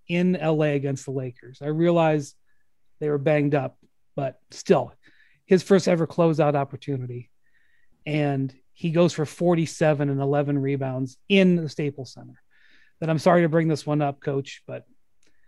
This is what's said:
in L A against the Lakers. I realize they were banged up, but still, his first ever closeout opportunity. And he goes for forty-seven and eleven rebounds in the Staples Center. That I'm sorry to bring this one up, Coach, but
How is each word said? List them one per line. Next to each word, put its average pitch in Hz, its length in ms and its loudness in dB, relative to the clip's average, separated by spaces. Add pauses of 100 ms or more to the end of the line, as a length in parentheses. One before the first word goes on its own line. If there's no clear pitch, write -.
in 180 260 0
L 156 300 0
A 147 100 0
against 139 300 -4
the 135 80 -10
Lakers. 131 500 -10
I 143 40 -8
realize 160 680 0 (640)
they 151 120 -4
were 147 80 -2
banged 147 360 0
up, 131 240 -2 (380)
but 135 240 -6 (100)
still, - 420 0 (540)
his 185 160 2
first 190 240 2
ever 165 220 0
closeout 151 480 0
opportunity. 127 760 -8 (760)
And 143 460 -2 (200)
he - 180 -6
goes 170 220 4
for 156 120 -2
forty-seven 156 840 0
and 139 120 -2
eleven 143 380 0
rebounds 135 580 -4 (120)
in 190 260 6
the 165 140 -2
Staples 139 440 -8
Center. - 300 -20 (580)
That 160 80 -6
I'm 160 100 0
sorry 175 240 6
to 165 60 2
bring 160 180 2
this 156 200 -2
one 151 160 0
up, 143 180 -4
Coach, 139 460 -6
but - 180 -12 (640)